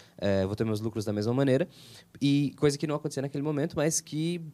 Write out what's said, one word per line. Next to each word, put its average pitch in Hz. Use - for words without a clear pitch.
é, 98
vou 98
ter 113
meus 107
lucros 110
da 107
mesma 104
maneira. 135
E 139
coisa 143
que 160
não 151
acontecia 147
naquele 139
momento, 151
mas 156
que 165